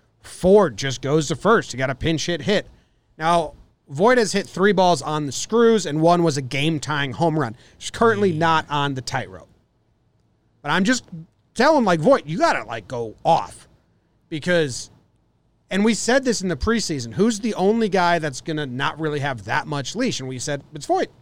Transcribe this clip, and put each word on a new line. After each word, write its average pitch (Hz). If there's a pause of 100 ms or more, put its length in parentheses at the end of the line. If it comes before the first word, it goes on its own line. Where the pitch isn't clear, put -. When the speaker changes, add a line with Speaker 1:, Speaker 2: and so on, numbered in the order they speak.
(200)
Speaker 1:
Ford 185
just 135
goes 143
to 151
first. 190
He 120
got 135
a 135
pinch 160
hit 170
hit. 185 (520)
Now, 160 (340)
Voit 202
has 214
hit 196
three 196
balls 175
on 151
the 131
screws, 226
and 151
one 170
was 156
a 139
game-tying 139
home 160
run. 120 (220)
He's -
currently 208
Speaker 2:
Yeah. 156
Speaker 1:
not 160
on 143
the 131
tightrope. 92 (1120)
But 147
I'm 180
just 240 (500)
telling, 277
like, 175
Voit, 196
you 156
gotta, 262
like, 110
go 117 (100)
off. 139 (600)
Because, 160 (800)
and 196
we 226
said 254
this 233
in 190
the 170
preseason, 147
who's 214
the 208
only 214
guy 175
that's 151
gonna 151
not 139
really 151
have 131
that 135
much 143
leash? 220
And 131
we 131
said, 143 (100)
it's 151
Voit. 359 (140)